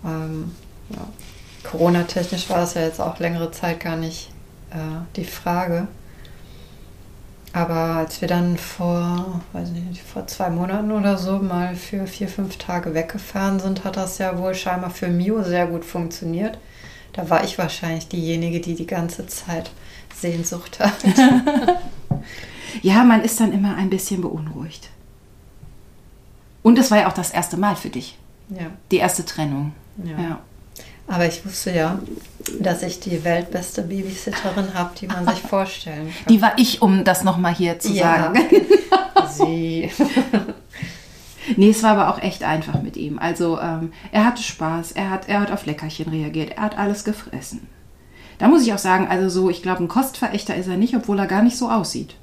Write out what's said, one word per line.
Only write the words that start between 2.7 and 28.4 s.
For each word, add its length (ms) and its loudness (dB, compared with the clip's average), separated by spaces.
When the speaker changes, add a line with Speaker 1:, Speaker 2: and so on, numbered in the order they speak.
Speaker 1:
ja 80 -2
jetzt 180 -4
auch 180 -4
längere 320 -2
Zeit 300 -6
gar 160 -6
nicht, 320 -8
äh, 60 -14
die 80 -6
Frage. 640 -2
Aber 220 -2
als 240 -4
wir 80 -2
dann 280 2
vor, 840 -4
weiß 200 -8
nicht, 300 -8
vor 260 -12
zwei 220 -4
Monaten 440 -2
oder 240 2
so 220 -2
mal 360 -2
für 320 -6
vier, 220 -6
fünf 280 -6
Tage 360 -4
weggefahren 680 -2
sind, 240 -2
hat 140 -4
das 220 -6
ja 200 -2
wohl 160 -2
scheinbar 360 -4
für 180 -4
Mio 340 2
sehr 240 2
gut 160 -4
funktioniert. 760 -4
Da 180 -8
war 140 4
ich 140 -4
wahrscheinlich 500 -4
diejenige, 540 -2
die 140 -4
die 120 -8
ganze 400 -4
Zeit 440 -8
Sehnsucht 640 -6
hat. 140 4
Speaker 2:
<laughs> 760 6
Ja, 200 8
man 180 10
ist 180 0
dann 120 4
immer 240 0
ein 140 0
bisschen 320 -2
beunruhigt. 680 -8
Und 160 10
es 100 4
war 100 8
ja 100 4
auch 40 -2
das 180 -4
erste 260 -2
Mal 180 2
für 140 -8
dich. 280 -12